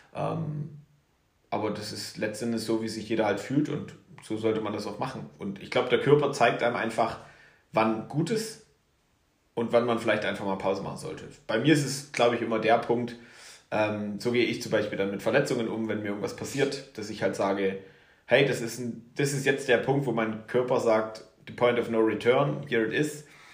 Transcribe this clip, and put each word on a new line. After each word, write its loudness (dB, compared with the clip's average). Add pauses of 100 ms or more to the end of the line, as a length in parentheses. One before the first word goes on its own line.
(160)
Ähm, -6 (720)
aber -2
das -8
ist -12
letztendlich -4
so, -2
wie -6
sich -8
jeder 2
halt 0
fühlt 0
und -6 (260)
so -6
sollte 0
man -4
das -6
auch -8
machen. -8 (100)
Und -8
ich -12
glaub, 0
der 4
Körper 6
zeigt 2
einem 0
einfach, -2 (540)
wann 2
gut 0
ist -4 (880)
und -2
wann 6
man 2
vielleicht 0
einfach -4
mal -2
Pause 0
machen -8
sollte. -10 (240)
Bei 0
mir 6
ist 4
es, -8
glaub 4
ich, -2
immer -2
der 6
Punkt, 0 (560)
ähm, 0
so 0
gehe 4
ich -4
zum -4
Beispiel 0
dann 0
mit -6
Verletzungen 0
um, -4
wenn -4
mir -4
irgendwas -4
passiert, -4
dass -10
ich -8
halt 0
sage, 0 (480)
hey, 6
das -2
ist -6
ein, -8
das 0
ist -2
jetzt 2
der 6
Punkt, 0
wo 0
mein -2
Körper 2
sagt, 0 (240)
the -14
point 4
of -2
no 2
return, 2
here 2
it -4
is, -2 (280)